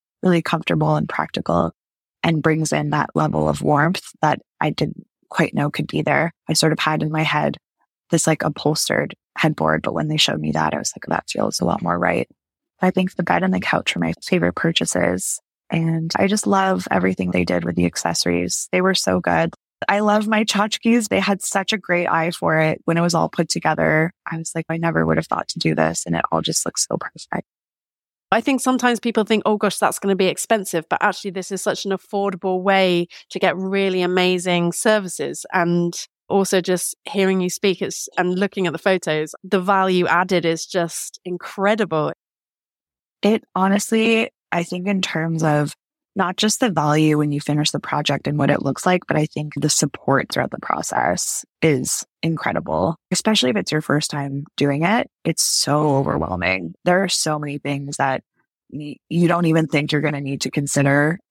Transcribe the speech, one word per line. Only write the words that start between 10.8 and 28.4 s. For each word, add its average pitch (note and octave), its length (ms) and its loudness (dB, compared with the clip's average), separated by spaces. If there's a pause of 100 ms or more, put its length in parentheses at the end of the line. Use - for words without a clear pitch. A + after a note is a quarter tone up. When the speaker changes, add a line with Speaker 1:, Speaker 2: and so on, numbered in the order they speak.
Speaker 1:
like, - 120 -16
"That - 220 -4
feels - 300 -2
a - 60 0
lot E2+ 160 0
more F2 160 -2
right." F2 300 0 (540)
I F#3 100 4
think F#3 240 -2
the F#3 80 -4
bed F3 200 2
and F#3 100 0
the F3+ 60 0
couch - 360 -2
were F2 60 -4
my E2 120 -2 (100)
favorite E3 320 0
purchases. - 840 -2 (300)
And E3 480 -2
I G3 100 4
just G#3 200 0
love F#3+ 420 2
everything F#3 420 0
they E3+ 140 2
did F2+ 200 0
with E2+ 100 -4
the F2 100 4
accessories. F2 840 -2
They F3+ 100 2
were F#3 140 2
so F#3 240 0
good. E3 340 0 (340)
I G3+ 120 2
love G#3+ 280 2
my A3 160 2
tchotchkes. A3 640 0
They F#3+ 120 0
had G3 220 0
such - 300 -2
a G#3+ 60 0
great F3 300 -2
eye E3 240 0
for E3 280 0
it D#3 260 2
when E3 120 2
it E3+ 40 2
was E3+ 120 2
all D#3+ 160 2
put E3+ 180 -2
together. D#3+ 640 2 (180)
I E3 80 -6
was D#3+ 180 -8
like, E3 140 -6
"I E3 80 -4
never E3 280 0
would D#3+ 120 2
have F3 100 -2
thought - 220 -6
to - 100 -10
do D#3+ 160 0
this." - 300 0
And F3 100 -4
it - 160 0
all - 100 0
just - 240 -4
looks - 240 -4
so - 80 -2
perfect. - 500 -10 (840)
Speaker 2:
I A3 100 4